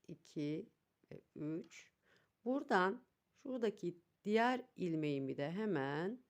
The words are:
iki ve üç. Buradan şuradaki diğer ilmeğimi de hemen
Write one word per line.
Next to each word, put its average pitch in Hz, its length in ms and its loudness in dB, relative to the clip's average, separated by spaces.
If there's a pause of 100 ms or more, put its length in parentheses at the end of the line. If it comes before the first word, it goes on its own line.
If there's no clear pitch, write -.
iki 156 640 -6 (420)
ve - 100 -16 (140)
üç. - 580 -8 (520)
Buradan 233 600 2 (380)
şuradaki 208 580 -2 (220)
diğer 233 420 2 (100)
ilmeğimi 147 600 0
de 143 140 -2
hemen 175 800 -2